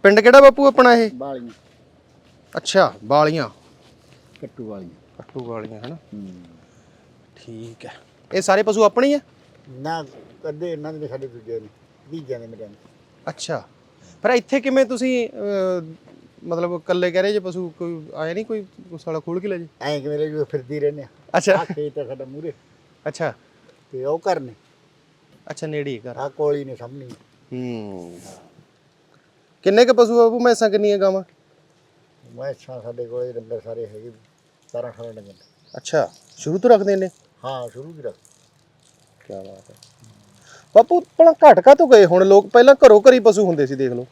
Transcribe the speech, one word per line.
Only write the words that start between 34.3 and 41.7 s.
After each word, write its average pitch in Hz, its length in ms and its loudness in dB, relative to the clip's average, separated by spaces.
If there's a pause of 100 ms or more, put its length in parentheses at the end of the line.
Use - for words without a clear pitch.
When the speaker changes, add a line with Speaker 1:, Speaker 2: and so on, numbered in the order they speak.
Speaker 2:
ਸਤਾਰਾਂ 120 220 -12
ਅਠਾਰਾਂ 113 220 -18
ਡੰਗਰ। 101 200 -20 (440)
Speaker 1:
ਅੱਛਾ, 135 340 -4 (260)
ਸ਼ੁਰੂ 165 220 -6
ਤੋਂ 240 120 0
ਰੱਖਦੇ 202 260 2
ਨੇ? 190 120 -6 (360)
Speaker 2:
ਹਾਂ, 127 240 -10
ਸ਼ੁਰੂ 135 240 -18
ਤੋਂ 151 100 -20
ਰੱਖ। 113 120 -12 (1120)
Speaker 1:
ਕਿਆ 98 160 -18
ਬਾਤ 98 280 -20
ਹੈ। 107 40 -20 (1000)
ਬਾਪੂ, 285 260 4
ਭਲਾ 330 320 4
ਘੱਟ 285 280 8
ਕਾਹਤੋਂ 277 280 8